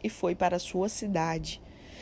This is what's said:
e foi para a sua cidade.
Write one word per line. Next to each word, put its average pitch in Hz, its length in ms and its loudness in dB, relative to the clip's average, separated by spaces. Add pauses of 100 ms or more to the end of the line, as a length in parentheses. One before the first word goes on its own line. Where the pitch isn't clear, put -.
e 214 60 0
foi 175 260 2
para 175 220 4
a 175 40 2
sua 190 280 0
cidade. 165 720 0 (420)